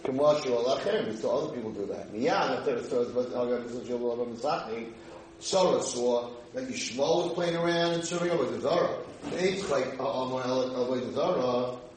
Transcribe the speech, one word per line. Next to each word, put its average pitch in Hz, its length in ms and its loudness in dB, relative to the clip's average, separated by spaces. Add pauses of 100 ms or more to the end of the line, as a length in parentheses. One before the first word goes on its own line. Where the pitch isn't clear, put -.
Kamashu 139 440 4
Alachem, 131 600 2
we 110 80 -4
saw 127 280 0
other - 100 -6
people 110 160 -6
do 101 160 -6
that. 95 260 -8
Miyad, 185 460 0
after 120 240 0
the - 80 -8
Torah, 120 240 2
but 123 160 0
Agam 120 400 0
Yisrael 117 180 -8
Shalom 120 320 0
Abba 120 120 -2
Misachim, 117 600 -4 (480)
Sarah 180 440 4
saw 120 480 0 (240)
that 131 120 -6
Yishmael 147 580 2
was 170 80 -2
playing 170 220 0
around 170 380 2
and 165 100 0
serving 175 260 0
Avodah 131 320 2
Zarah. 165 360 2 (360)
It's 185 360 0
like, 127 300 0
uh, 127 40 -2
Amar 127 420 0
El, 127 260 2
Avodah 123 420 0
Zarah. 127 640 2 (200)